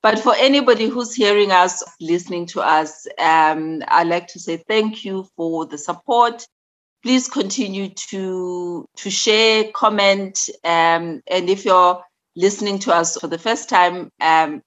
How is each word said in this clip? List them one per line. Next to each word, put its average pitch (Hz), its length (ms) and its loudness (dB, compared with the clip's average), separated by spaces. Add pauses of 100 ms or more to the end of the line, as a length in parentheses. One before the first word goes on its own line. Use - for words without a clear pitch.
But 220 140 4
for 226 160 2
anybody 254 520 4
who's 240 280 -6
hearing 208 360 2
us, 185 300 4 (180)
listening 175 480 -4
to - 140 -8
us, 156 460 -2 (100)
um, 160 720 2
I'd 170 200 2
like 175 200 -4
to - 120 -20
say 165 180 -8 (100)
thank 214 360 -2
you 190 320 -8
for 165 300 -6
the 147 140 -14
support. 233 680 0 (560)
Please 254 260 0
continue 196 640 -6
to, 180 960 -8 (120)
to 202 120 -10
share, 220 540 2 (100)
comment, 196 640 0 (260)
um, 165 640 0
and 180 240 -2
if 196 160 -2
you're 180 380 4 (320)
listening 202 440 0
to 196 140 0
us 170 240 0
for - 80 -10
the 165 140 -8
first - 280 -4
time, 180 440 0 (100)
um, 156 460 2